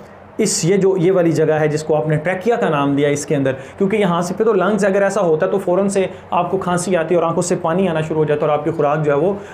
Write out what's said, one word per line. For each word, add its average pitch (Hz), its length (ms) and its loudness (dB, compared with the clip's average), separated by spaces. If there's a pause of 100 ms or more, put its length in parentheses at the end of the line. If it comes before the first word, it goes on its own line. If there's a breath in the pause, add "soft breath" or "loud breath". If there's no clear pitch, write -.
(400 loud breath)
इस, - 240 -2
ये 190 140 2
जो, 190 180 2
ये 175 140 2
वाली 170 220 2
जगह 156 260 2
है 156 100 2
जिसको 156 260 -2
आपने 151 220 0
ट्रैकिया 185 400 -2
का 190 120 0
नाम 143 280 0
दिया 143 120 2
इसके 143 260 -2
अंदर, 135 180 0
क्योंकि 196 440 -2
यहाँ 175 260 0
से 175 120 -4
पे 220 100 0
तो 226 80 2
lungs 196 320 0
अगर 196 180 2
ऐसा 196 180 0
होता 170 260 2
तो 190 120 0
फ़ौरन 190 300 0
से 190 220 0 (220 loud breath)
आपको 180 260 0
खांसी 180 360 -2
आती 165 200 0
और 165 100 2
आंखों 165 180 0
से 180 140 -2
पानी 175 300 0
आना 160 160 0
शुरू 156 180 -2
हो 156 40 2
जाता 147 220 0
और 147 60 2
आपकी 147 180 -2
खुराक 147 280 0
जो 147 140 0
है 143 60 2
वो 190 180 0 (180 loud breath)